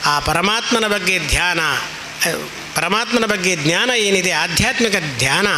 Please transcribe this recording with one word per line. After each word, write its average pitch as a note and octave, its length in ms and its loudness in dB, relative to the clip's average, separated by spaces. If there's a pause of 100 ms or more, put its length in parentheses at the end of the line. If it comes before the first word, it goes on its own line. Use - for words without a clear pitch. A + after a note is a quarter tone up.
ಆ D3 160 0
ಪರಮಾತ್ಮನ G#3 640 0
ಬಗ್ಗೆ F#3+ 320 0
ಧ್ಯಾನ, E3 420 0 (1120)
ಪರಮಾತ್ಮನ A3 500 0
ಬಗ್ಗೆ F#3+ 320 0
ಜ್ಞಾನ E3+ 400 2
ಏನಿದೆ, G3 340 2
ಆಧ್ಯಾತ್ಮಿಕ G3 640 0 (240)
ಧ್ಯಾನ C#3+ 280 2 (120)